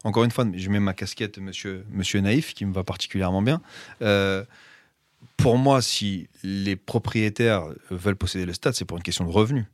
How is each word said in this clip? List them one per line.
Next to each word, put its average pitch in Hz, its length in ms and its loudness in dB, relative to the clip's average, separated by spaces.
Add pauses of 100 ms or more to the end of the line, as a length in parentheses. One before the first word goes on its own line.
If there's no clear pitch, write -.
Encore 113 200 4
une 120 60 4
fois, 120 240 0
je 92 160 -4
mets 101 100 2
ma 98 140 2
casquette 104 440 -8
monsieur, 95 520 -10
monsieur 98 300 0
naïf, 113 340 2
qui 101 100 -8
me 98 80 -2
va 92 120 -2
particulièrement 95 580 -2
bien. 147 180 2 (400)
Euh, 98 440 2 (920)
pour 123 200 4
moi, 135 260 6
si 98 460 -2 (140)
les 98 340 -2
propriétaires 107 880 0 (260)
veulent 95 260 -2
posséder 92 280 -4
le 87 80 -4
stade, 127 220 -2
c'est - 100 -6
pour 85 140 -8
une 87 40 -10
question 90 220 -4
de 82 60 -2
revenus. 107 440 2